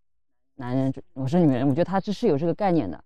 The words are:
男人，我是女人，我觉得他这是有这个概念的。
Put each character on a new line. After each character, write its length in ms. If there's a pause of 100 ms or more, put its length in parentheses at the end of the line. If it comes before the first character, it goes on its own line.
(560)
男 200
人， 160 (220)
我 140
是 120
女 140
人， 160
我 20
觉 100
得 40
他 140
这 120
是 140
有 100
这 120
个 60
概 180
念 180
的。 160